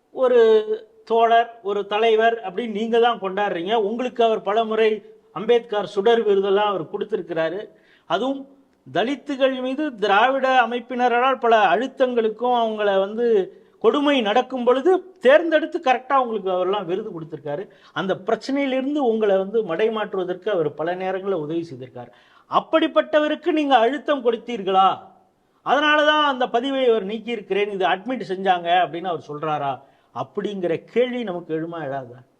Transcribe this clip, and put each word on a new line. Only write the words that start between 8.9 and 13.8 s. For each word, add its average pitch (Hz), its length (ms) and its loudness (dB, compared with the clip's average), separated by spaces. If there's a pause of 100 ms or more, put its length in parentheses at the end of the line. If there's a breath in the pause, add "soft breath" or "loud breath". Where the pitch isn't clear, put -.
தலித்துகள் 262 680 -2
மீது 262 340 -4
திராவிட 240 720 2
அமைப்பினரால் 247 720 0
பல 226 360 4
அழுத்தங்களுக்கும் 240 800 0
அவங்கள 214 440 0
வந்து 214 560 0 (240 loud breath)
கொடுமை 277 420 2